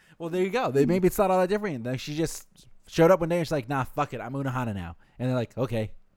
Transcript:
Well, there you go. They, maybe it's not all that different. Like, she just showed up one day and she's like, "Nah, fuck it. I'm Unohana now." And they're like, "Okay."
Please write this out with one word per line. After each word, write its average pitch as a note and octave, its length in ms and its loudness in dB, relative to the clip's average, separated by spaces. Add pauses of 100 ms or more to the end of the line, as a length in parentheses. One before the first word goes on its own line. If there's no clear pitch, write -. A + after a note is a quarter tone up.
(180)
Well, E3 120 -8
there F3+ 120 0
you F#3+ 80 0
go. G#3+ 200 0
They, C3+ 160 4
maybe F3+ 200 4
it's F3 120 2
not G3 120 4
all F#3 100 4
that F#3 80 4
different. F#3+ 360 -4
Like, B2+ 160 -4
she D3+ 160 -8
just D#3+ 300 -4 (420)
showed E3 220 6
up F#3 100 4
one E3+ 80 -2
day F3 100 0
and E3 80 -2
she's - 60 -6
like, C3 160 -4
"Nah, C3+ 160 -2
fuck C#3+ 300 -4
it. A#2 60 -8
I'm A2+ 120 -10
Unohana B2+ 420 -4
now." E2+ 220 -8 (220)
And B2 100 -2
they're B2+ 80 0
like, A#2 220 -4
"Okay." A2+ 340 -2 (240)